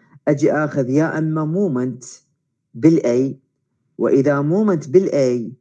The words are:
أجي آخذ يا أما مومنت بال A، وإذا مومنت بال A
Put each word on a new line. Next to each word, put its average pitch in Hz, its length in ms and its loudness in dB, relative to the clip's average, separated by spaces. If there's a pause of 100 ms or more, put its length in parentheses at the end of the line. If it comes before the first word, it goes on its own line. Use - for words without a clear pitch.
(280)
أجي 143 240 0
آخذ 143 380 -2
يا 156 280 0
أما 156 260 -2
مومنت 147 600 -4 (720)
بال 151 260 4
A، 127 340 0 (640)
وإذا 139 420 2
مومنت 165 480 0
بال 180 200 2
A 123 520 -2